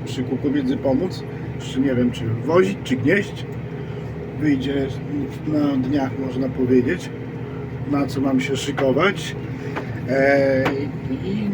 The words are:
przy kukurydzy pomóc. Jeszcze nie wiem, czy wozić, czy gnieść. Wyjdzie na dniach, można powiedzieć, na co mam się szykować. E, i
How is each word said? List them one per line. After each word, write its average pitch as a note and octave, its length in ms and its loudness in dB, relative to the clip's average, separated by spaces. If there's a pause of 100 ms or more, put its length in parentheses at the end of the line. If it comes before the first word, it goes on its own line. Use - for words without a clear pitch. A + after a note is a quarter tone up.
przy - 180 -4
kukurydzy C3 540 0
pomóc. C#3+ 460 0 (320)
Jeszcze - 260 -4
nie C3+ 140 4
wiem, A#2+ 160 4
czy A#2+ 160 -4
wozić, E3+ 580 2
czy B2+ 120 0
gnieść. D3 500 2 (920)
Wyjdzie C#3 460 2 (600)
na D3 300 2
dniach, C3 420 0
można B2+ 300 -2
powiedzieć, B2+ 640 2 (800)
na C#3 160 2
co C3+ 140 -4
mam C3+ 200 4
się C3+ 160 0
szykować. C#3 800 2 (720)
E, C3+ 560 4 (600)
i G3+ 300 0